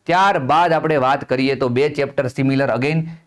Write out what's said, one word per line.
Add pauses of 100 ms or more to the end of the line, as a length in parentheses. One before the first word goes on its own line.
ત્યારબાદ
આપણે
વાત
કરીએ
તો
બે
ચેપ્ટર
સિમિલર
again, (260)